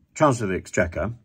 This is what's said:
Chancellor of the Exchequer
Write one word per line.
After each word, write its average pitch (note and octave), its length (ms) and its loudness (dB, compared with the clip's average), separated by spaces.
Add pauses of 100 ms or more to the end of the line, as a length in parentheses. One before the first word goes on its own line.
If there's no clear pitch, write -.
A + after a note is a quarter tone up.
(140)
Chancellor A#2+ 320 2
of F#2+ 40 0
the F#2 60 0
Exchequer F2 580 -2 (100)